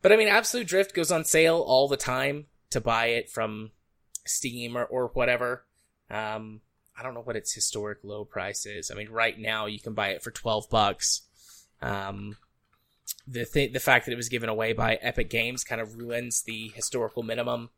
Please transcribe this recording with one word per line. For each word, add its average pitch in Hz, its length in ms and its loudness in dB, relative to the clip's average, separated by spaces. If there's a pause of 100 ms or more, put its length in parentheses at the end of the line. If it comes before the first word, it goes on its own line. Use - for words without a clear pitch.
But, 190 100 8
I 220 60 10
mean, 214 100 6
Absolute 220 400 2
Drift 190 260 2
goes 170 180 2
on 160 120 2
sale 165 420 6
all 131 220 6
the 139 80 2
time 139 520 -2 (240)
to 120 100 0
buy 113 240 2
it 117 240 0
from 110 420 -6 (540)
Steam 120 500 -4
or, 120 80 0
or 123 300 -2
whatever. 123 500 0 (460)
Um, 107 520 -6 (360)
I 113 60 -14
don't 127 100 -8
know 117 80 -12
what 117 140 -6
its - 180 -4
historic 104 500 -4
low 104 220 -10
price 98 400 -6
is. 101 260 -10
I - 40 -10
mean, 107 140 -10
right 113 300 2
now 110 280 -2
you 107 120 -6
can 113 140 -10
buy 101 160 0
it 95 120 -4
for 117 100 -8
twelve 107 380 -2
bucks. 104 520 2 (600)
Um, 101 540 -6 (920)
the 120 180 -6
th-, 135 280 0
the 131 60 0
fact 131 260 4
that 127 60 -4
it 117 60 -4
was 117 120 -6
given 117 200 -2
away 110 240 0
by 113 280 2
Epic 117 280 -2
Games 117 340 -2
kind 113 180 -4
of 113 140 -8
ruins 117 480 -4
the 110 320 -8
historical 117 480 -4
minimum 117 540 -4